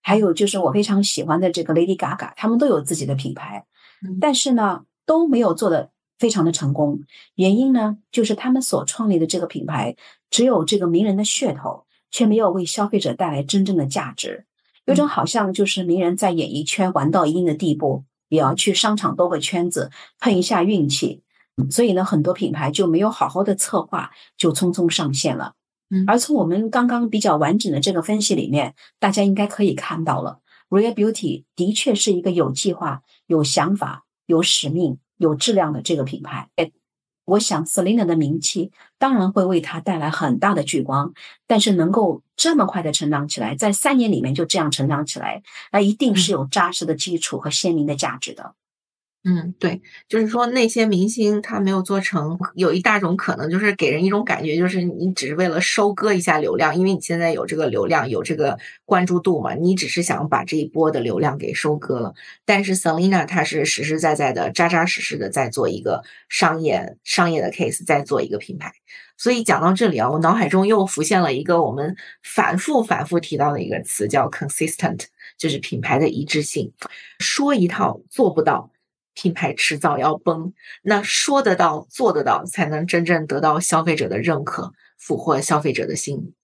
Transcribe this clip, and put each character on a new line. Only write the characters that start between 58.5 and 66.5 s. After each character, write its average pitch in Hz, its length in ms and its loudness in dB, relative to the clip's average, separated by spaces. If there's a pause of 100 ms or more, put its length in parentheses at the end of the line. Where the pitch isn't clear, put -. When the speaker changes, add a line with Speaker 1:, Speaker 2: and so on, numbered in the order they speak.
Speaker 2:
关 180 220 4
注 175 140 2
度 170 200 2
嘛， - 140 -4
你 175 220 2
只 170 120 -4
是 175 140 -2
想 151 260 -2
把 - 160 0
这 156 140 -4
一 151 80 -2
波 160 240 0
的 135 100 -2
流 113 200 -2
量 143 180 0
给 - 160 -8
收 151 240 -2
割 131 220 -4
了。 104 160 -6 (300)
但 202 180 2
是 190 120 0
Selina 175 520 2
她 170 160 0
是 151 200 -2
实 139 200 -2
实 156 160 -4
在 156 160 2
在 139 180 0
的、 - 160 -2
扎 170 180 0
扎 170 200 2
实 - 140 -4
实 - 180 -6
的 95 100 -4
在 127 200 -2
做 113 200 -2
一 98 120 -4
个 - 200 -4 (260)
商 160 320 0